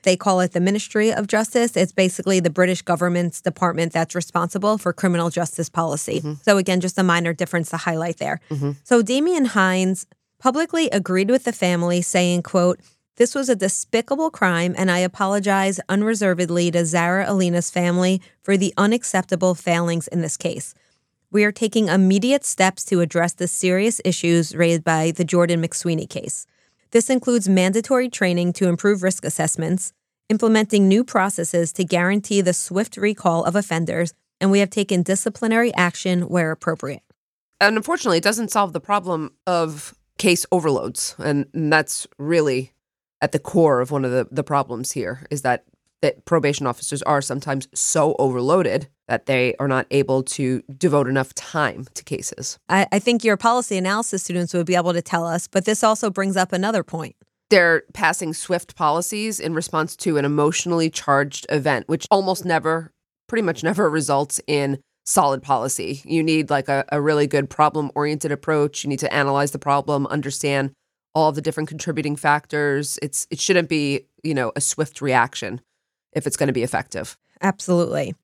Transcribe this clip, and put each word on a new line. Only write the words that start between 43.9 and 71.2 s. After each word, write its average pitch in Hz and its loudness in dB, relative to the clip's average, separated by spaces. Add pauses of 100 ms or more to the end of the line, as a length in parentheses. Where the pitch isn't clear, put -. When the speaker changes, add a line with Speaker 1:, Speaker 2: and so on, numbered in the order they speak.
Speaker 2:
one 139 -2
of 123 -2
the, 123 0
the 139 -4
problems 139 -4
here, 127 -8
is 143 -6
that, 123 0 (360)
that - -2
probation 143 0
officers 135 -6
are 143 2
sometimes 135 -6
so 156 0
overloaded 135 2 (200)
that - -4
they 127 2
are 139 0
not 131 0
able 135 2
to 127 -2 (160)
devote 147 2
enough 131 -2
time 131 -4
to - -14
cases. - -10 (100)
Speaker 1:
I, 190 2
I 202 2
think 233 0
your 214 2
policy 233 0
analysis 190 -2
students 175 -4
would 175 0
be 180 0
able 175 2
to 170 0
tell 170 -2
us, 170 -4
but 190 -2
this 214 0
also 214 2
brings 190 -2
up 185 0
another 196 0
point. 160 -10 (340)
Speaker 2:
They're 170 6 (100)
passing 165 0
swift - -4
policies 180 -2
in 160 -4
response 165 -2
to 160 0
an 143 2
emotionally 160 0
charged 143 -2
event, 143 -2
which 160 -2
almost 190 0
never, 160 -2 (380)
pretty 226 0
much 165 -2
never 170 2
results 147 0
in 139 0 (240)
solid 143 2
policy. 131 -2
You 160 0
need, 156 0
like, 139 0
a, 139 0
a 147 0
really 147 2
good 139 0
problem-oriented 147 -2
approach. 147 -2
You 143 -4
need 135 -2
to 147 -4
analyze 139 0
the - -8
problem, 143 0
understand 139 -2 (420)
all 156 2